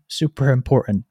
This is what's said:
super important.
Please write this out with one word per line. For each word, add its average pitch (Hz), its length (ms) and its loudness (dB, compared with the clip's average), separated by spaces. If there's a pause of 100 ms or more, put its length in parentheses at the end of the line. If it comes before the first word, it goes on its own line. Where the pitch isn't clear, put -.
super 139 420 -2
important. 123 600 0